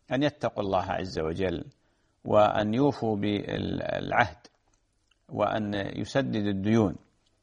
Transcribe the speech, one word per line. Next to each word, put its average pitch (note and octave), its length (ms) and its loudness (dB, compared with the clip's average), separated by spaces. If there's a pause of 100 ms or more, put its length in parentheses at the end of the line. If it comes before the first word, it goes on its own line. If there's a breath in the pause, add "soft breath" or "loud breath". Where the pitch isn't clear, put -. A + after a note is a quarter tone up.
(120)
أن C3 120 0
يتقوا A#2 400 -2
الله F#2+ 200 0
عز F2+ 360 -4
وجل، E2+ 440 -2 (600)
وأن G#2+ 480 4
يوفوا A#2+ 420 2
بالعهد، G2+ 1200 -2 (920)
وأن G#2 440 -2
يسددوا G#2 760 -2
الديون، G2+ 440 2 (480)